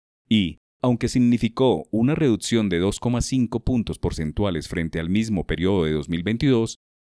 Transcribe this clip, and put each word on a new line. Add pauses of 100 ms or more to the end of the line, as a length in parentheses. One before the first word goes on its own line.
(280)
y, (240)
aunque
significó
una
reducción
de
dos
coma
cinco
puntos
porcentuales
frente
al
mismo
periodo
de
dos
mil
veintidós, (320)